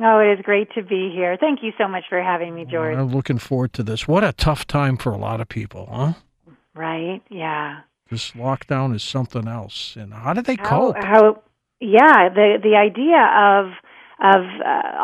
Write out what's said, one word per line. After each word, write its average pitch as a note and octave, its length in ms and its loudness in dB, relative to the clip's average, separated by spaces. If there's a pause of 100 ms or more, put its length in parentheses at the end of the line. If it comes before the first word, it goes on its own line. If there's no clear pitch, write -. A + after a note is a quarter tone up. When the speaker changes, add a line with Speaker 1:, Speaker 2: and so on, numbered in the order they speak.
Speaker 1:
Oh, A3 200 6
it G#3 180 4
is G3 60 -14
great G#3 300 -2
to A3 80 -6
be F#3 300 -4
here. F3+ 260 -2
Thank D4 240 -2
you A3 140 -6
so G#3 120 -2
much F#3 200 -8
for F3+ 140 -4
having F3 320 -4
me, E3+ 100 -12
George. D#3+ 320 -4
Speaker 2:
I'm C3 160 -4
looking C3+ 260 -2
forward B2+ 360 -4
to B2+ 80 -6
this. A2 240 -6
What F3 180 2
a D#3+ 80 -2
tough - 340 -2
time C#3 300 -2
for A#2+ 140 -4
a G#2 80 -6
lot G#2+ 220 -6
of A#2 80 -10
people, G#2 440 -12
huh? C3+ 200 -2 (600)
Speaker 1:
Right, E3 460 -8 (100)
yeah. D3+ 500 -10 (300)
Speaker 2:
This A2+ 220 -10
lockdown C3 640 -6
is G#2 80 -8
something A#2+ 460 -6
else. - 480 -14
And G#2 180 -18
how A#2 180 -6
do G#3 80 -2
they B3+ 160 -4
Speaker 1:
How, G#3 360 0
Speaker 2:
cope? G#3+ 100 -6
Speaker 1:
how, G#3+ 400 6 (380)
yeah, A3 480 6
the, G#3 340 4
the G#3+ 140 4
idea A#3 420 2
of, G3+ 540 4 (480)
of, G3 240 4 (200)
uh, - 400 -2